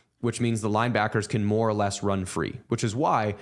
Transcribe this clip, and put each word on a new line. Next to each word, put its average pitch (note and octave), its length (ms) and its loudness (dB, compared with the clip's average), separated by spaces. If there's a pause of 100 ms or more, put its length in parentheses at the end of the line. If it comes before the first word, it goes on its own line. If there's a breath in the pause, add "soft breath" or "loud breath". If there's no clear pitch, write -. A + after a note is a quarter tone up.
(200 loud breath)
which A#2 200 -2
means A#2 220 0
the A2 60 0
linebackers G#2+ 600 0
can A2+ 160 0
more G#2+ 240 2
or G#2+ 40 2
less G2+ 300 -2
run G2 220 0
free, - 420 -4
which - 160 -2
is A2 140 0
why B2 460 0